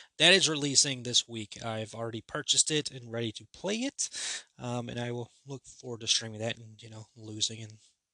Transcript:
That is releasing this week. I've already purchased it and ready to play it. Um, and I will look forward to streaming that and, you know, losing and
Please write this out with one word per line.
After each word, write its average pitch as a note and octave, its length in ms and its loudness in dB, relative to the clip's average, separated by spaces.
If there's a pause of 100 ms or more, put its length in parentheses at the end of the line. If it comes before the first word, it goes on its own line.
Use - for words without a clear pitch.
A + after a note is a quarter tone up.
(180)
That E3+ 140 10
is D#3+ 160 8
releasing C#3 540 4
this A#2+ 260 2
week. A2+ 340 -8
I've A2 320 -4
already A2+ 320 -6
purchased - 440 2
it D3+ 200 0
and A#2+ 220 -12
ready A#2 200 0
to A2 200 -14
play G3 220 -4
it. B3+ 340 -2 (500)
Um, B2 300 -4
and A#2+ 100 -6
I A#2+ 140 -4
will A#2+ 160 -6 (180)
look C3+ 200 -12
forward A#2+ 340 -12
to A2+ 60 -8
streaming A2 340 0
that A2+ 160 -2
and, A2 260 -18
you A#2 60 -16
know, A2 260 -14
losing A2 460 -4
and A2 140 -14 (400)